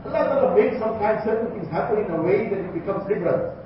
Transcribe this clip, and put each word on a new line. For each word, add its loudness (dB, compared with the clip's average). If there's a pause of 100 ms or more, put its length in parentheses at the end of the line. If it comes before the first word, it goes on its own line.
Allah 0
Ta'ala 2
makes 4
sometimes 0
certain -2
things -8
happen 0
in -4
a -2
way 2
that -2
it -8
becomes -4
liberal. 0 (100)